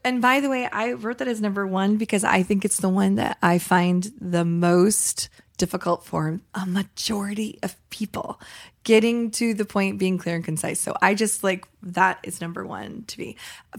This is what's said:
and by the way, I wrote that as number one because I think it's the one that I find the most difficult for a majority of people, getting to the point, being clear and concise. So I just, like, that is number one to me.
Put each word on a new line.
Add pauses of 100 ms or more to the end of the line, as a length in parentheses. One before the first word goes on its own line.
and
by
the
way,
I
wrote
that
as
number
one
because
I
think
it's
the
one
that
I
find (100)
the
most (280)
difficult
for (140)
a
majority
of (140)
people, (420)
getting
to
the
point,
being
clear
and
concise.
So
I
just,
like, (160)
that
is
number
one
to
me. (420)